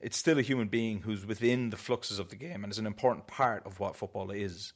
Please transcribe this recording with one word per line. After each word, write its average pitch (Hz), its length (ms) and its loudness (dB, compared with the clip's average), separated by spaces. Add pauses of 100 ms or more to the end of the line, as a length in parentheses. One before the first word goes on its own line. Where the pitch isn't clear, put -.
it's - 160 -4
still 156 220 6
a 131 40 6
human 120 260 2
being 110 340 0
who's 101 220 -4
within 117 460 2
the 110 60 -6
fluxes 110 420 -2
of 92 120 -4
the 98 60 -12
game 123 280 -8
and 101 80 -6
is 104 60 -6
an 110 80 -2
important 107 400 2
part 117 380 2
of 98 140 -12
what 98 180 -2
football 98 360 -6
is. 101 440 -4